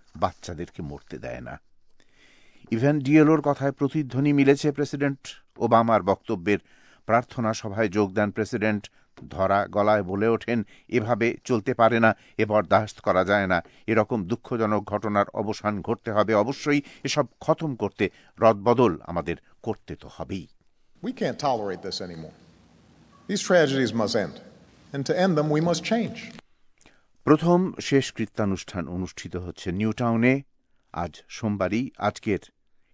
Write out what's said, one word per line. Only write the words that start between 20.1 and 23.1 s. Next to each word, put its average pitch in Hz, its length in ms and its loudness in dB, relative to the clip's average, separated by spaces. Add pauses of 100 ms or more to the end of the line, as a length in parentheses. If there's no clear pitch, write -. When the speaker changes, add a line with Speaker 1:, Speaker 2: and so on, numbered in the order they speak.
Speaker 1:
হবেই।" 156 340 -10 (560)
Speaker 2:
We 233 80 -6
can't 151 260 -4
tolerate 110 440 -4
this 92 140 -10
anymore. 82 420 -14 (920)